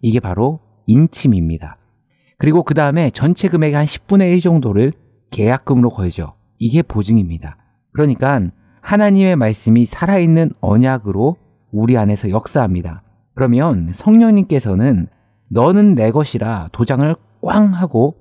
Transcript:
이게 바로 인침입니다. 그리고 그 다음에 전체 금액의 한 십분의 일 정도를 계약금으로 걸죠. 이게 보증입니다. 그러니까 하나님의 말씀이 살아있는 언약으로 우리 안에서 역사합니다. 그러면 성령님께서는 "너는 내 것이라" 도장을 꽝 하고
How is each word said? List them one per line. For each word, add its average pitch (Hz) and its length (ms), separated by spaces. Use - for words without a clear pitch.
이게 117 180
바로 113 400
인침입니다. 95 920
그리고 156 280
그 160 100
다음에 151 340
전체 170 400
금액의 156 260
한 147 120
십분의 190 440
일 180 100
정도를 139 520
계약금으로 120 580
걸죠. 90 460
이게 127 240
보증입니다. 92 760
그러니까 139 500
하나님의 196 540
말씀이 113 500
살아있는 170 760
언약으로 117 760
우리 113 240
안에서 104 320
역사합니다. 92 760
그러면 120 600
성령님께서는 143 1120
"너는 185 460
내 113 160
것이라" 113 600
도장을 139 440
꽝 196 320
하고 165 480